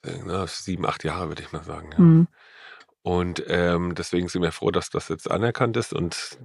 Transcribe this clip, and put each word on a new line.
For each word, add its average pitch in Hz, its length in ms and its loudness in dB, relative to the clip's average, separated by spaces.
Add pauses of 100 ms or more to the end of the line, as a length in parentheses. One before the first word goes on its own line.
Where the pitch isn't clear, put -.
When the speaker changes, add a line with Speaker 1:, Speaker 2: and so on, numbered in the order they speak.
Speaker 1:
Äh, 85 220 -10
na, 92 220 -4
sieben, 87 380 -6
acht - 180 -4
Jahre, 82 260 -4
würde 73 120 -10
ich - 100 -16
mal 78 120 -10
sagen, 80 300 -12
ja. - 60 -2
Speaker 2:
Mhm. 165 280 10 (760)
Speaker 1:
Und, 90 460 0
ähm, 87 480 2
deswegen 87 340 -2
sind 90 120 -2
wir 82 100 2
froh, - 200 0
dass 85 180 -2
das - 200 -6
jetzt 80 200 -6
anerkannt 113 480 0
ist - 160 -4
und - 520 -6